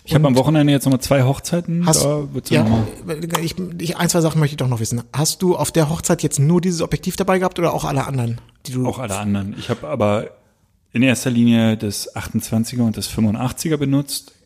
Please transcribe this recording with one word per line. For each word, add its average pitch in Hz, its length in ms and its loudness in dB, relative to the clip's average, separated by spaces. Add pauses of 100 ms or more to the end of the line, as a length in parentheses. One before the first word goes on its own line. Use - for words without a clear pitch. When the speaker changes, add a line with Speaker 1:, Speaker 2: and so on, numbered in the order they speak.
Speaker 1:
Ich - 100 -8
hab 147 60 6
Speaker 2:
Und 151 60 6
Speaker 1:
am 127 100 6
Wochenende 147 360 4
jetzt 139 120 2
nochmal 135 160 2
zwei 139 240 2
Hochzeiten. 170 600 -2
Speaker 2:
Hast 151 180 4
Speaker 1:
Da 143 300 -2
wird's 127 160 -6
Speaker 2:
ja, 120 120 4
Speaker 1:
dann 110 80 2
nochmal 156 760 -4
Speaker 2:
ich, 160 100 -4 (240)
ich, 170 180 -4
ein, 170 140 0
zwei 175 100 2
Sachen 156 200 2
möchte 147 140 0
ich - 40 -10
doch 131 100 -2
noch 117 120 -2
wissen. 120 220 -4 (120)
Hast - 280 -2
du 180 140 4
auf 147 160 -2
der 156 160 2
Hochzeit 165 340 -2
jetzt 151 160 -2
nur 165 220 4
dieses 165 220 -2
Objektiv - 340 -4
dabei 190 220 0
gehabt 185 200 -2
oder 165 140 0
auch 156 120 -4
alle 139 220 -2
anderen, 120 340 -4 (260)
die 131 60 -12
du 127 140 -2
Speaker 1:
Auch 123 120 -6
alle 101 200 -4
anderen. 101 400 -2
Ich - 120 -8
hab 117 140 -6
aber 113 460 -2 (600)
in 117 100 2
erster 131 280 2
Linie 117 480 4
das - 360 -6
achtundzwanziger 113 680 -2
und 107 140 0
das 101 80 -6
fünfundachtziger 117 720 -2
benutzt. 139 540 -2 (140)